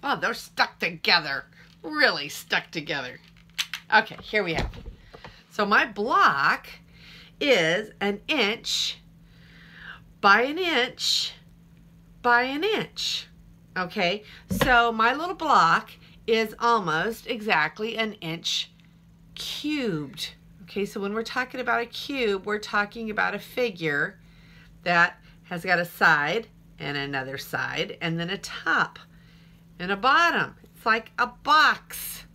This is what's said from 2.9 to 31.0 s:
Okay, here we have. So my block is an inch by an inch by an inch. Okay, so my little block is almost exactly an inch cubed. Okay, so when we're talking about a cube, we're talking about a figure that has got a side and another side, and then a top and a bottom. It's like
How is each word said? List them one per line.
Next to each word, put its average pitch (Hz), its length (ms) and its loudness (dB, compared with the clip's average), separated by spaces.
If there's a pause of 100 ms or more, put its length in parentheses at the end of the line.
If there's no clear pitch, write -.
Okay, 214 280 2
here 208 220 -2
we 165 100 -2
have. 139 160 -2 (800)
So 202 160 -2
my 233 200 4
block 208 840 2 (720)
is 185 500 2 (100)
an 202 280 -2
inch 247 680 -2 (1200)
by 208 220 8
an 294 160 -2
inch 277 760 0 (920)
by 240 220 6
an 277 180 -4
inch. - 640 -4 (500)
Okay, 185 460 -2 (400)
so 240 300 6
my 226 220 2
little 339 200 -4
block 208 560 4 (360)
is 220 320 0
almost 214 680 0
exactly 208 680 -2
an 220 180 -2
inch - 560 -6 (640)
cubed. 214 1000 -6 (280)
Okay, 208 240 -4
so 202 140 -8
when 196 140 -4
we're 226 80 -4
talking 254 380 -6
about 233 220 0
a 240 40 -4
cube, 220 600 -4
we're 208 120 -2
talking 214 520 -4
about 185 240 -2
a 208 40 -6
figure 175 800 -2 (680)
that 175 340 2 (260)
has 170 200 -8
got 185 140 4
a 175 60 0
side 170 640 2 (300)
and 143 180 -6
another 139 420 -6
side, 135 640 -6
and 165 180 -2
then 170 120 -6
a 196 80 -6
top - 600 -2 (800)
and 180 120 -6
a 202 60 0
bottom. 269 580 2 (200)
It's - 100 -20
like 226 340 0